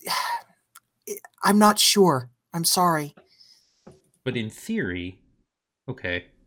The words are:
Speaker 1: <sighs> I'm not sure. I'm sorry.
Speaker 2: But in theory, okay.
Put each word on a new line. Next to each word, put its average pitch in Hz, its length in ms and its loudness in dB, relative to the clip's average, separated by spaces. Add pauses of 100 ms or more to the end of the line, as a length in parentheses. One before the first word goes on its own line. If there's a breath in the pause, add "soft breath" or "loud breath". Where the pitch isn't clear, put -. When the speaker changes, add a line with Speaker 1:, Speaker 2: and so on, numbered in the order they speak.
Speaker 1:
<sighs> - 1400 -12
I'm 196 160 4
not 208 220 6
sure. 151 500 2 (240)
I'm 165 100 -4
sorry. 160 500 0 (1120 soft breath)
Speaker 2:
But 120 120 -6
in 110 140 -6
theory, 95 680 -8 (680)
okay. 87 380 -6 (200)